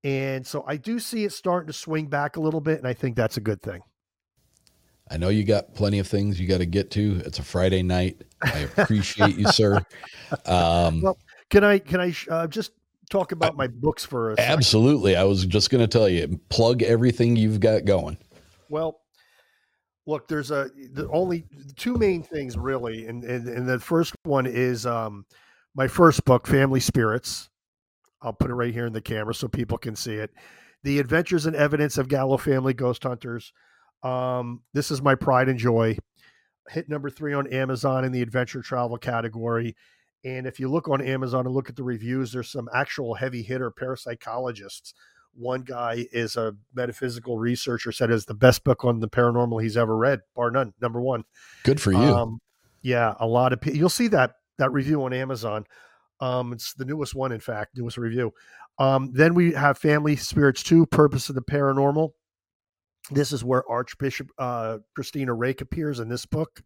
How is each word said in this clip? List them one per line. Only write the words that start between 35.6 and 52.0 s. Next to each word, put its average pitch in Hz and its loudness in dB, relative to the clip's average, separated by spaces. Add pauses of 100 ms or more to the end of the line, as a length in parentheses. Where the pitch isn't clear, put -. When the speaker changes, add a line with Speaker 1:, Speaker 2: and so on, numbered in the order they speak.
Speaker 1:
Hit - -8
number 143 -6
three 147 -6
on 139 -2
Amazon 131 0
in 127 -2
the 123 -2
adventure 123 -4
travel 120 -4
category. 117 -4 (480)
And 127 -8
if 131 -10
you 131 -4
look 151 -2
on 135 0
Amazon 131 -2
and 127 -4
look 131 -4
at 123 -16
the 139 -10
reviews, 123 -6
there's 123 -10
some 120 -10
actual 127 -4
heavy 123 -6
hitter 123 -6
parapsychologists. 117 -12 (420)
One 127 -6
guy 120 -6
is 117 -4
a 110 -4 (180)
metaphysical 120 -6
researcher, 120 -2
said 117 0
it's 113 2
the 104 -10
best 120 6
book 127 2
on 120 2
the 110 -4
paranormal 120 2
he's 110 -2
ever 113 2
read, 120 2 (140)
bar 120 -2
none, 123 -2
number 117 -4
one. 123 -4 (400)
Speaker 2:
Good 139 2
for 98 2
you. 92 4
Speaker 1:
Um, 117 2 (420)